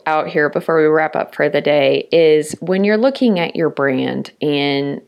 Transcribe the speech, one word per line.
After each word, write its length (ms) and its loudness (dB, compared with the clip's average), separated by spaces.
out 220 0
here 220 0
before 320 0
we 60 4
wrap 280 0
up 180 -4
for 140 0
the 140 0
day 500 0
is 480 4
when 240 -2
you're 140 2
looking 420 2
at 160 -4
your 140 0
brand, 720 -2
and 680 -2